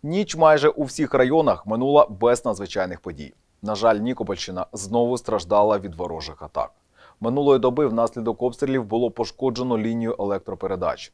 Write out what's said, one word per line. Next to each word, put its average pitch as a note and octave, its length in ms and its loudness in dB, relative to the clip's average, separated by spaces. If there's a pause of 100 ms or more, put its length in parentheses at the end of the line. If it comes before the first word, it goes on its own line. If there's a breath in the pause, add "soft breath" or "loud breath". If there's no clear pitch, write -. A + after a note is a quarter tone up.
Ніч E3+ 340 -4
майже D#3 320 6
у D3 140 0
всіх C#3 320 -4
районах B2+ 520 2
минула C3+ 440 4
без A#2 340 2
надзвичайних F#2 560 -4
подій. D2 340 -14 (280)
На G#2+ 120 -4
жаль, A2 220 4
Нікопольщина G2+ 760 -6
знову A#2+ 460 -2
страждала G#2 600 2
від F#2 160 -10
ворожих D#2+ 480 -10
атак. - 280 -6 (500 soft breath)
Минулої C3+ 380 4
доби B2+ 280 2
внаслідок A2+ 560 -2
обстрілів C3 420 -2
було A2+ 260 -2
пошкоджено B2 680 -4
лінію A2+ 400 -4
електропередач. F#2+ 960 -6